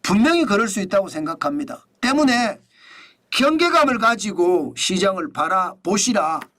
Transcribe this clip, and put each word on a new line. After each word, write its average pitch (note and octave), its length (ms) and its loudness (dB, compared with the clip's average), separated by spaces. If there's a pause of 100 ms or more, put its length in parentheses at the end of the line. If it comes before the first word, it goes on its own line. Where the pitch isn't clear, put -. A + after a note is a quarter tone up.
분명히 C#4+ 440 2
그럴 A3 220 0
수 G3+ 140 -6
있다고 F#3+ 280 0
생각합니다. D3 760 -6 (160)
때문에 B3 580 0 (680)
경계감을 D4+ 720 2
가지고 F3+ 760 0
시장을 F#3 560 -2
바라보시라. F3 1040 -2 (200)